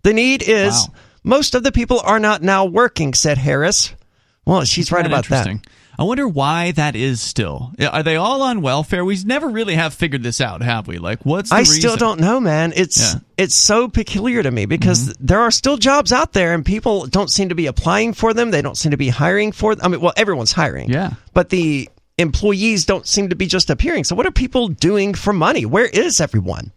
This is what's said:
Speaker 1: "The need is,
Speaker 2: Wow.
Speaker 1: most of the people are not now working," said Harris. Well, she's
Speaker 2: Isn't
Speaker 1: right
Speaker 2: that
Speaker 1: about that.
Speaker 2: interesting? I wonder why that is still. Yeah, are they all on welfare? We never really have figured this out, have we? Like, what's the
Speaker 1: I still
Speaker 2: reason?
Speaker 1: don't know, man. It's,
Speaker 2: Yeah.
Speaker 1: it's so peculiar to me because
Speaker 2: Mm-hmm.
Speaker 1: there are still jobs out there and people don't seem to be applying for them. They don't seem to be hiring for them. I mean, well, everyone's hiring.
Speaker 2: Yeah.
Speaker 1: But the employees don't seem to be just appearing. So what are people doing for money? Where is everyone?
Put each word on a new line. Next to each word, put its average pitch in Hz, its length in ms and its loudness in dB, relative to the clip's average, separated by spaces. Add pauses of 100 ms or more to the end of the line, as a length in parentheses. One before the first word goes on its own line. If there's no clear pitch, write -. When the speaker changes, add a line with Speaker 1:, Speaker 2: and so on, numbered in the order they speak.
Speaker 1:
"The 208 100 4
need 247 300 2
is, 202 300 2 (160)
Speaker 2:
Wow. - 40 -20 (300)
Speaker 1:
most 277 320 2
of 247 80 0
the 269 80 2
people 233 300 0
are 214 180 2
not 214 220 2
now 196 240 2
working," 175 480 0
said 147 240 0
Harris. 143 540 0 (540)
Well, 175 180 2
she's 165 240 0
Speaker 2:
Isn't 175 80 0
Speaker 1:
right 175 80 2
Speaker 2:
that 170 80 0
Speaker 1:
about 135 180 0
that. 123 180 0
Speaker 2:
interesting? 104 240 -8 (260)
I - 60 0
wonder 254 240 0
why 165 460 0
that 147 220 0
is 120 260 -2
still. 101 580 -6
Yeah, 143 80 0
are 151 160 -2
they 160 140 0
all 254 260 0
on 240 180 -2
welfare? 151 440 -2
We 196 180 0
never 277 240 -2
really 220 280 -2
have 160 180 0
figured 139 300 -4
this 120 180 -4
out, 101 200 -4
have 117 260 -2
we? 85 120 -8
Like, 92 260 -6
what's 185 240 -2
the - 60 2
Speaker 1:
I 233 80 4
still 226 300 2
Speaker 2:
reason? 220 60 -2
Speaker 1:
don't 214 200 0
know, 208 220 2
man. 160 340 0
It's, 117 380 0
Speaker 2:
Yeah. - 60 -6 (180)
Speaker 1:
it's 185 180 0
so 233 320 2
peculiar 220 560 -2
to 135 80 0
me 110 140 0
because 127 440 2
Speaker 2:
Mm-hmm. - 160 -12
Speaker 1:
there 180 140 4
are 233 120 4
still 269 260 0
jobs 269 340 2
out 285 220 0
there 175 200 2
and 160 120 -2
people 202 420 0
don't 180 240 -2
seem 196 180 0
to 170 60 -2
be 165 100 0
applying 190 480 0
for 226 200 0
them. 233 180 0
They 151 100 2
don't - 160 -6
seem 156 140 0
to 143 60 0
be 139 120 -2
hiring 185 440 0
for 214 200 0
them. - 120 -4
I - 20 4
mean, 175 140 0
well, 170 160 2
everyone's 180 340 0
hiring. 98 400 -2
Speaker 2:
Yeah. 170 200 -2 (220)
Speaker 1:
But 175 160 2
the 156 400 0 (280)
employees 196 680 0
don't 196 220 -2
seem 202 220 0
to 180 60 -2
be 190 120 -4
just 180 220 0
appearing. 285 340 0
So 175 140 -4
what 247 80 0
are 381 60 -2
people 247 360 0
doing 196 460 0
for - 180 -2
money? 185 340 2
Where 190 220 2
is 254 320 0
everyone? 98 580 -4